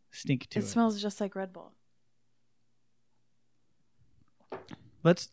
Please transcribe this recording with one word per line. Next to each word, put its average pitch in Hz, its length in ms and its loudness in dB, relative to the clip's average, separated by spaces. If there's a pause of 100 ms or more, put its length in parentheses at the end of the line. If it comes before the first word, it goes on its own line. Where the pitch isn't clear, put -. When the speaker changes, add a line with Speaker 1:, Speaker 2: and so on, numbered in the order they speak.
(100)
Speaker 1:
stink - 400 -2
to - 80 -2
Speaker 2:
It 202 60 0
Speaker 1:
it. 202 40 -4
Speaker 2:
smells 226 320 2
just 208 220 -4
like 196 120 -2
Red 190 200 -8
Bull. 165 180 -18 (3250)
Speaker 1:
Let's, 175 300 4